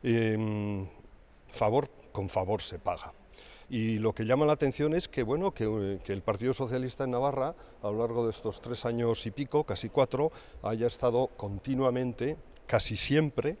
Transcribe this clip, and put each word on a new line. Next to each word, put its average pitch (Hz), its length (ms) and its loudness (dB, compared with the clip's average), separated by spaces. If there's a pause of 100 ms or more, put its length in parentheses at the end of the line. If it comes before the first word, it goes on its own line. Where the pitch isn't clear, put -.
Em, 107 800 2 (600)
favor 123 420 2 (220)
con 98 180 -4
favor 98 320 0
se - 180 -10
paga. 80 340 -6 (560)
Y 113 300 0
lo 110 140 2
que 113 120 -2
llama 135 200 4
la 151 80 4
atención 147 400 2
es 175 140 0
que, 131 160 -2
bueno, 160 300 0
que, 110 120 -2
eh, 101 380 -2
que 101 100 -4
el 95 80 -4
Partido 113 320 0
Socialista 127 520 -4
en 127 60 -2
Navarra, 135 440 0 (260)
a 104 60 -4
lo 107 120 -2
largo 117 260 0
de 113 60 2
estos - 300 -6
tres 120 240 -8
años 117 400 0
y 110 60 -2
pico, 147 320 0
casi 101 260 -4
cuatro, 143 420 2 (320)
haya 110 240 0
estado 120 480 2
continuamente, 127 1000 0 (280)
casi 110 320 2
siempre 147 640 2